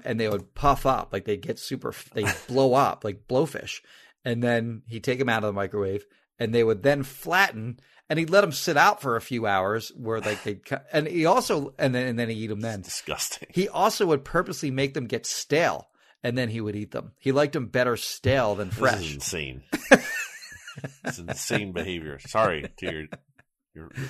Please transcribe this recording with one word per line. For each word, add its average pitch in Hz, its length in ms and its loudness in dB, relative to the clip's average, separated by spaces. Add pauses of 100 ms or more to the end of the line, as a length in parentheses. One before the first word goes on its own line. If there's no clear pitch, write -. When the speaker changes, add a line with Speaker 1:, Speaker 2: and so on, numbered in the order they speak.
Speaker 1:
and 113 140 -2
they 113 100 0
would 98 260 -4
puff 139 320 2
up, 127 260 0
like, 98 140 -4
they'd 104 160 -2
get - 160 -6
super, - 320 -8
f-, - 240 -16
they'd 110 260 0
Speaker 2:
<laughs> - 80 -18
Speaker 1:
blow 131 260 4
up, 127 300 2
like 104 240 -6
blowfish. - 520 0 (440)
And 120 200 -2
then 117 420 0
he'd 113 180 -10
take 127 160 0
'em 135 80 2
out 110 140 2
of 107 60 0
the 104 40 0
microwave 98 520 -2 (340)
and 113 160 -2
they 117 100 6
would 110 180 2
then 139 200 4
flatten, 139 760 0 (300)
and 156 100 0
he'd 165 120 0
let 196 120 8
'em 180 80 2
sit 143 280 0
out 190 240 6
for 127 140 0
a 113 40 0
few 113 260 -4
hours 101 480 0
where, 113 260 -4
like, 104 220 -2
they'd 104 220 -6
cu-, - 140 -6 (120)
and 156 160 2
he 165 200 0
also, 196 520 2
and 131 160 2
then, 127 140 0
and 117 100 -2
then 117 120 -2
he'd 113 60 -4
eat 107 140 -6
'em 107 100 -4
then. 110 200 -4
Speaker 2:
It's 90 80 -14
disgusting. - 640 -6
Speaker 1:
He 190 160 0
also 208 380 2
would 143 180 2
purposely 170 480 -2
make 139 220 0
them 127 120 -4
get 117 200 -4
stale, 143 600 0 (340)
and 123 140 -2
then 127 120 0
he 113 120 -4
would 104 140 -4
eat 104 180 -6
them. - 280 -8
He 135 100 0
liked 143 240 4
'em 131 120 -2
better 123 300 2
stale 123 600 0
than 98 140 -4
Speaker 2:
This 110 60 -4
is - 40 -6
Speaker 1:
fresh. 98 340 0
Speaker 2:
insane. 69 480 -8 (280)
Speaker 1:
<laughs> - 120 8 (1040)
Speaker 2:
It's - 140 -8
insane 98 540 -4
behavior. 82 460 -6
Sorry 95 600 0
to 92 120 -8
your, 78 140 -8 (680)
your 80 160 -16 (200)